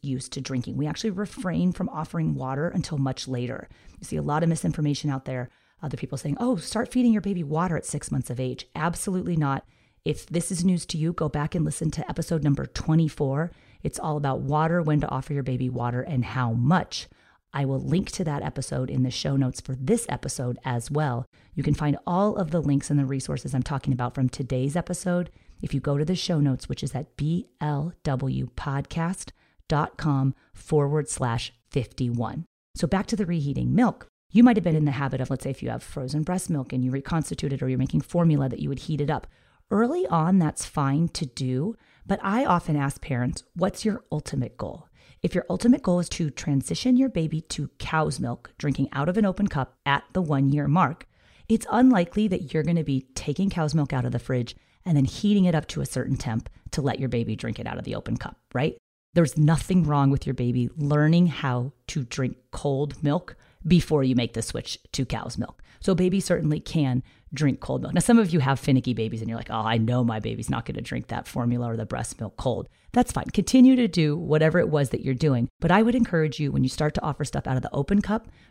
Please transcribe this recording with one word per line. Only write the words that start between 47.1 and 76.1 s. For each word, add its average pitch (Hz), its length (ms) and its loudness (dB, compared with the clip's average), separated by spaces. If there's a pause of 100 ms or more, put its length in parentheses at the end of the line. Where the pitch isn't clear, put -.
to - 280 -6 (100)
cow's 156 400 -2
milk, - 400 -6
drinking 139 340 0
out 143 160 -2
of 180 80 0
an 214 80 4
open 196 220 0
cup - 280 -4 (100)
at 139 180 2 (100)
the 185 80 0
one-year 143 460 2
mark, 151 400 2 (420)
it's 226 220 2
unlikely 214 560 4
that 180 260 -4
you're 156 100 0
gonna 165 200 2
be 135 320 -2
taking 185 340 -2
cow's 156 240 0
milk 151 180 2
out 123 140 0
of 127 60 -2
the 120 80 -2
fridge, 123 360 -4 (320)
and 160 100 4
then 135 80 6
heating 202 400 2
it 175 80 4
up 151 140 0
to 151 140 -6
a 135 40 -4
certain 131 320 -2
temp 113 320 -4 (220)
to 156 100 -4
let 131 180 0
your 131 100 -2
baby 117 260 -2
drink 113 240 -6
it 113 80 -8
out - 100 -8
of - 60 -8
the - 100 -6
open 117 240 -6
cup, - 200 -10 (180)
right? 139 200 0 (380)
There's 170 240 4
nothing 160 460 4
wrong 143 260 4
with 135 160 2
your 143 80 -2
baby 123 440 0
learning 151 500 6
how 127 460 -2 (140)
to 143 180 -4
drink 127 320 -4 (140)
cold 143 520 -2
milk 147 320 -2 (320)
before 156 360 6
you 131 120 2
make 120 180 -2
the 113 80 -4
switch - 380 -8 (140)
to 135 120 -2
cow's - 320 -6
milk. - 240 -8 (180)
So 190 140 2
babies 180 320 2
certainly 156 340 2
can 131 440 0 (300)
drink 143 260 2
cold 131 220 -4
milk. - 120 -6
Now, 180 60 4
some 233 200 6
of 190 120 2
you 170 80 4
have 131 200 2
finicky 127 340 2
babies 110 280 -4
and 113 80 -6
you're 113 80 -6
like, 110 140 -10
"Oh, 110 100 -2
I 113 160 2
know 120 260 2
my 113 160 0
baby's 113 300 -6
not 123 160 -2
gonna - 160 -6
drink 120 260 -6
that - 200 -8
formula 120 400 0
or 113 100 -4
the 113 80 -4
breast - 340 -8
milk 107 180 -8
cold." 113 320 -2 (240)
That's 247 180 4
fine. - 220 -2
Continue 254 420 8
to 240 120 4
do 151 280 2
whatever 156 440 4
it 151 100 2
was 143 200 2
that - 140 -2
you're 135 100 0
doing. 127 360 2 (100)
But 165 120 2
I 202 100 6
would 233 140 4
encourage 160 440 2